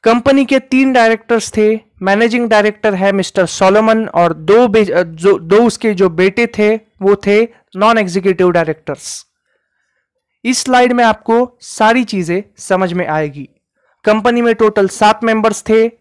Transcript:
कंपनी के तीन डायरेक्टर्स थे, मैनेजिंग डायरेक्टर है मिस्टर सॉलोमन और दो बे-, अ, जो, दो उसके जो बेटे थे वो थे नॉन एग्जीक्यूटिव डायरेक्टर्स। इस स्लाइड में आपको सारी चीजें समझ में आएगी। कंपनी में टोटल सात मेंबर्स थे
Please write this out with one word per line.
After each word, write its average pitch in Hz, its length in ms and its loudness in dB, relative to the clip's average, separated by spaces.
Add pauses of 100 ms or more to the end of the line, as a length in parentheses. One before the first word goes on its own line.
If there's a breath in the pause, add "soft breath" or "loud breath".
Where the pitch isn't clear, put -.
कंपनी 254 420 2
के 269 140 0
तीन 262 340 0
डायरेक्टर्स 226 640 0
थे, 214 220 2 (220)
मैनेजिंग 220 480 0
डायरेक्टर 214 440 0
है 196 180 0
मिस्टर 190 340 -2
सॉलोमन 220 600 0
और 170 280 0
दो 196 340 2
बे-, 208 240 2
अ, 175 120 0
जो, 165 360 0
दो 170 160 -2
उसके 226 380 0
जो 185 160 0
बेटे 196 380 -2
थे 214 280 0
वो 202 400 -2 (120)
थे 214 200 2 (280 soft breath)
नॉन 220 220 2
एग्जीक्यूटिव 185 540 0
डायरेक्टर्स। 160 760 -6 (1200)
इस 247 140 -2
स्लाइड 247 340 0
में 240 100 0
आपको 226 580 -2
सारी 233 420 0
चीजें 185 380 -6 (160)
समझ 185 360 -2
में 180 140 -4
आएगी। 151 420 -6 (540)
कंपनी 220 380 0
में 233 140 0
टोटल 214 320 0
सात 214 360 0
मेंबर्स 220 460 -2
थे 220 180 4 (140)